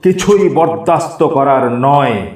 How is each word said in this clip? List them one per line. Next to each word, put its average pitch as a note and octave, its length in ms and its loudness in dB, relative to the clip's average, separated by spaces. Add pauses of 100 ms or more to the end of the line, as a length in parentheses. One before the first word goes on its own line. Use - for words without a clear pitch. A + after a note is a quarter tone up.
কিছুই F#3+ 480 2
বরদাস্ত E3 760 -2
করার C3+ 360 0 (160)
নয়। C3+ 380 0 (180)